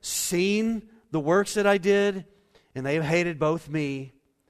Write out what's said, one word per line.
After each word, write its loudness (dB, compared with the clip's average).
seen -2
the 0
works 2
that 2
I 4
did, 2
and -6
they 0
have 0
hated 0
both 0
me -4